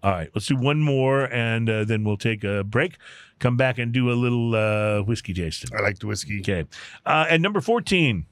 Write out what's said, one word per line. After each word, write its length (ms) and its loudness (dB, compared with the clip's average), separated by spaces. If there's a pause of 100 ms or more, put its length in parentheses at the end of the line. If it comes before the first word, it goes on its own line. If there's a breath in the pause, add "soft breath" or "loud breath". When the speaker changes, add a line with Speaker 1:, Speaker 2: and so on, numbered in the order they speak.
Speaker 1:
all 80 2
right, 240 -2
let's 120 -4
do 100 2
one 240 2
more, 420 2 (100)
and, 340 0
uh, 160 2
then 200 0
we'll 140 0
take 260 -2
a 200 0
break. 340 -2 (420 loud breath)
Come 180 2
back 220 2
and 120 -2
do 200 2
a 20 2
little, 400 2
uh, 480 2
whiskey 320 -2
tasting. 420 -6
Speaker 2:
I 60 -2
like 180 0
the 80 -8
whiskey. 340 -6
Speaker 1:
Okay. 240 -2 (380 loud breath)
Uh, 260 2
at 120 4
number 200 0
fourteen 720 0